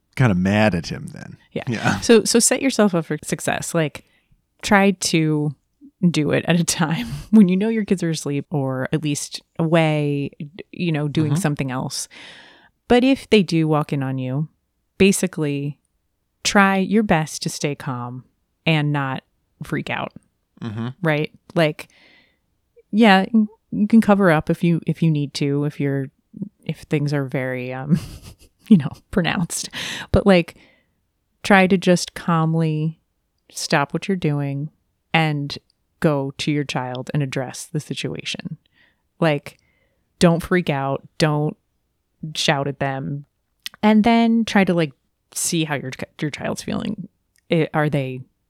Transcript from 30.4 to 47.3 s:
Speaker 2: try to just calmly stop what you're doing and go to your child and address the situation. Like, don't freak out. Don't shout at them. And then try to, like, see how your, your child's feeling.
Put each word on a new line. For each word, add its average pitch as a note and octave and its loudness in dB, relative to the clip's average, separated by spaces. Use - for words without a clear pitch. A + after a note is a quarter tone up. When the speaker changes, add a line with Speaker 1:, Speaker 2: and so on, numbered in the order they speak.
Speaker 2:
try F#3+ 6
to F#3+ 4
just F3 2
calmly D#3+ -2
stop - -2
what - -6
you're G3 0
doing C#3+ -4
and D3+ -2
go C#3 0
to - -4
your D3 -2
child B2+ -8
and D3 -2
address C3 -8
the - -8
situation. - -10
Like, D3+ -2
don't E3+ 4
freak F3+ 0
out. C3+ -4
Don't D3+ 0
shout C#3+ -2
at C#3 -6
them. C#3 -6
And G#3+ 6
then A#3 4
try G3 4
to, F3+ 0
like, E3 -2
see D#3+ -2
how D3+ -2
your, C3 -6
your D3+ -2
child's - -8
feeling. - -6